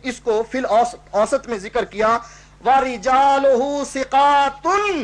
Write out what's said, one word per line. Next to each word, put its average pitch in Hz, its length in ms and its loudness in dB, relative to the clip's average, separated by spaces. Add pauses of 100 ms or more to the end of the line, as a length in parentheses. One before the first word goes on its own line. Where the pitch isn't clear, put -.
اس 247 180 -8
کو 220 300 -2
فی 254 80 -6
الاوسط، 240 360 0 (160)
اوسط 214 380 -2
میں 226 100 -6
ذکر 220 260 -4
کیا، 214 340 -2 (460)
ورجالہ 269 1300 2
ثقات، 277 760 0 (380)